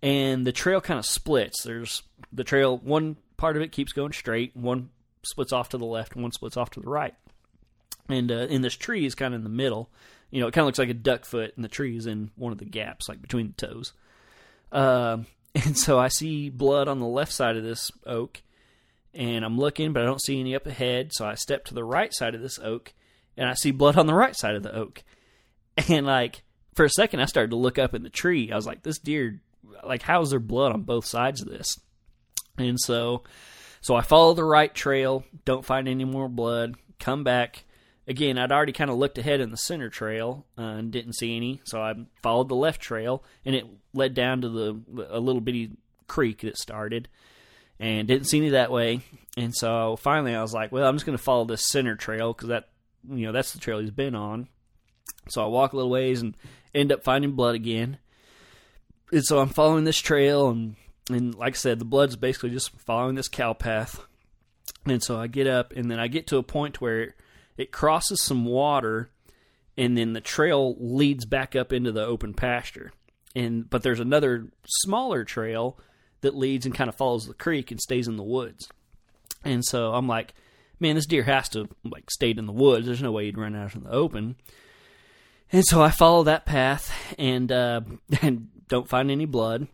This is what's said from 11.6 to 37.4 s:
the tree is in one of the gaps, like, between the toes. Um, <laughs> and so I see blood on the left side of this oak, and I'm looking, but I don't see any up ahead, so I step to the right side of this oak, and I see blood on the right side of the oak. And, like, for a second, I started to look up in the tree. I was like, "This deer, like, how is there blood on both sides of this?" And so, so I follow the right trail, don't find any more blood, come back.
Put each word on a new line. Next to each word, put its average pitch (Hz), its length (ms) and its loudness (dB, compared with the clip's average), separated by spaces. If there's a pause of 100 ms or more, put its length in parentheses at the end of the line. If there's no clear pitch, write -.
the 110 60 -8
tree 131 260 -6
is 113 100 -10
in 107 300 -8
one 120 160 -8
of 104 60 -10
the 101 80 -14
gaps, 107 420 -10
like, - 140 -14
between 117 260 -4
the - 200 -10
toes. 117 260 -14 (760)
Um, 123 560 2 (140)
<laughs> - 140 -10
and 139 220 0
so 135 220 4
I 127 100 4
see 151 400 -4
blood 139 380 2
on 139 120 -4
the 120 60 -2
left 131 260 -2
side 117 260 0
of 110 60 -6
this 113 280 -6 (140)
oak, 120 360 -6 (720)
and 117 320 -4
I'm 113 120 -2
looking, 147 360 0
but 120 100 0
I - 20 2
don't 135 160 0
see 139 200 -2
any 127 120 -4
up 139 140 -6
ahead, 127 460 -4
so 113 120 -6
I 107 100 -6
step - 300 -4
to - 80 -14
the 120 120 -6
right 160 280 -2
side 117 220 -4
of 113 60 -10
this 131 180 -10
oak, 110 340 -8 (440)
and 131 100 -2
I 127 60 -2
see 143 180 0
blood 143 260 6
on 160 100 8
the 156 60 2
right 233 220 4
side 107 200 -2
of 101 80 -6
the 104 120 -10
oak. - 280 -8 (840)
And, 151 180 4
like, 131 380 0 (300)
for - 100 6
a 147 60 8
second, - 320 2
I 135 40 4
started 117 260 2
to 117 40 -2
look 123 240 2
up 131 140 2
in 117 100 -6
the - 60 -14
tree. 151 420 0
I 110 60 -2
was 107 100 -4
like, - 160 -12
"This 156 160 -6
deer, 131 420 -4 (440)
like, 127 160 -4
how 170 200 4
is 143 100 0
there 139 80 2
blood 117 340 2
on 107 100 -2
both 120 220 -2
sides 123 360 -2
of - 60 -10
this?" - 320 -8 (800)
And 123 200 -2
so, 120 460 -2 (560)
so - 160 2
I 117 60 4
follow 165 320 10
the 165 100 2
right 151 300 6
trail, 135 500 0 (220)
don't 131 200 0
find 131 220 0
any 131 160 -2
more 131 240 -4
blood, 117 480 -2 (240)
come 139 240 -4
back. 123 400 0 (440)